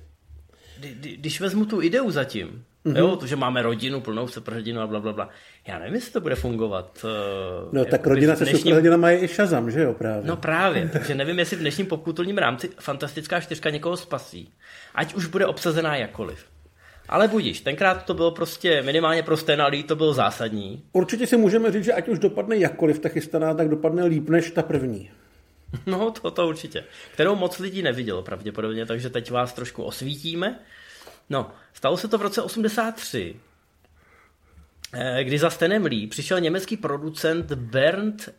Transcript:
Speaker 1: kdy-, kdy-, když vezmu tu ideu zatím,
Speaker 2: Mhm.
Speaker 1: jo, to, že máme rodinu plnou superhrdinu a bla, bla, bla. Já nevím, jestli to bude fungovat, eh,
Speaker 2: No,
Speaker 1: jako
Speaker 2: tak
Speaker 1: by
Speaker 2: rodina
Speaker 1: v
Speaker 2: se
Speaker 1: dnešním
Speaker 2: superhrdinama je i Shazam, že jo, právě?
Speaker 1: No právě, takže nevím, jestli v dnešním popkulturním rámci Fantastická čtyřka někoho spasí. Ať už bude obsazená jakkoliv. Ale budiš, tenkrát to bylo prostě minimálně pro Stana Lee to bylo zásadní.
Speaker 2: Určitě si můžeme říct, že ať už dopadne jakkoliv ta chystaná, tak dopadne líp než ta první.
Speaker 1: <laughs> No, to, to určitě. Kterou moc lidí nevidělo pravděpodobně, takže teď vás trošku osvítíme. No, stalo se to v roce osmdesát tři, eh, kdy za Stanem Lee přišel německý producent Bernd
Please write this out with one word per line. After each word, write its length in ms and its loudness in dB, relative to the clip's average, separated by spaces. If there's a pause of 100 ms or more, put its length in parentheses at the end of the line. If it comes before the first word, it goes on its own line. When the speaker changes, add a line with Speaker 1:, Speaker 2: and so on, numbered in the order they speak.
(800)
Speaker 1:
kdy-, 160 -16
kdy-, 220 -14
když 240 -6
vezmu 260 2
tu 160 -2
ideu 280 2
zatím, 540 -4 (200)
Speaker 2:
Mhm. 120 2
Speaker 1:
jo, 200 6
to, 100 -6
že 100 -4
máme 260 0
rodinu 380 -2
plnou 280 -4
superhrdinu 520 -8
a 60 -4
bla, 140 -4
bla, 120 -4
bla. 160 -6 (380)
Já 120 -8
nevím, 160 -8
jestli 180 -6
to 80 -2
bude 140 -2
fungovat, 680 -4
eh, 680 -4
Speaker 2:
No, 80 2
Speaker 1:
jako 100 2
Speaker 2:
tak 120 4
Speaker 1:
by 60 2
Speaker 2:
rodina 260 6
Speaker 1:
v 40 -2
Speaker 2:
se 60 2
Speaker 1:
dnešním 160 4
Speaker 2:
superhrdinama 500 8
je 80 8
i 100 0
Shazam, 420 2
že 120 0
jo, 120 2
právě? 300 -4
Speaker 1:
No 120 -2
právě, 560 2
takže 220 -2
nevím, 240 -2
jestli 180 0
v 40 -4
dnešním 260 -2
popkulturním 520 -4
rámci 320 0 (100)
Fantastická 600 -6
čtyřka 300 -4
někoho 260 -2
spasí. 560 -10 (420)
Ať 200 -4
už 120 -4
bude 200 0
obsazená 500 0
jakkoliv. 480 -8 (640)
Ale 200 4
budiš, 320 0
tenkrát 440 0
to 100 -2
bylo 160 4
prostě 520 0
minimálně 400 2
pro 140 2
Stana 300 4
Lee 160 0
to 140 -2
bylo 180 4
zásadní. 680 -2 (100)
Speaker 2:
Určitě 340 2
si 100 4
můžeme 360 6
říct, 120 0
že 80 4
ať 160 0
už 100 0
dopadne 380 0
jakkoliv 420 2
ta 100 -2
chystaná, 460 -2
tak 140 2
dopadne 360 2
líp 240 2
než 220 4
ta 120 0
první. 520 -2
Speaker 1:
<laughs> 720 -16
No, 240 0
to, 200 -6
to 180 0
určitě. 360 -8 (280)
Kterou 240 2
moc 220 -2
lidí 240 -6
nevidělo 400 -2
pravděpodobně, 640 -6
takže 240 -6
teď 200 -6
vás 220 -2
trošku 300 -10
osvítíme. 760 -6 (720)
No, 200 -4 (220)
stalo 240 0
se 120 -4
to 100 0
v 40 -6
roce 200 -2
osmdesát 520 -2
tři, 420 -8 (1600)
eh, 300 -2
kdy 140 0
za 120 4
Stanem 340 2
Lee 220 -2
přišel 340 -2
německý 360 -2
producent 760 -2
Bernd 760 0 (100)